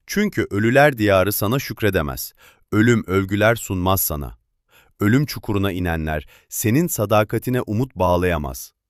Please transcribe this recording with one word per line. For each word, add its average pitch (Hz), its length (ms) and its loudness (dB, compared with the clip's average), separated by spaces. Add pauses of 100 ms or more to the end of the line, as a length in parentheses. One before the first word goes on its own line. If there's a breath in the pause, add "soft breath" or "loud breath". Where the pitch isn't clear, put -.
"Çünkü 196 420 -2
ölüler 123 480 4
diyarı 98 340 4
sana 113 280 -2
şükredemez. 90 720 -2 (380 soft breath)
Ölüm 113 360 4
övgüler 101 480 0
sunmaz 95 460 -2
sana. 71 360 -8 (640 soft breath)
Ölüm 120 260 2
çukuruna 98 460 -4
inenler 82 560 -4 (220 soft breath)
senin 139 380 0
sadakatine 110 760 0
umut 117 340 -4
bağlayamaz. 87 760 -2 (160)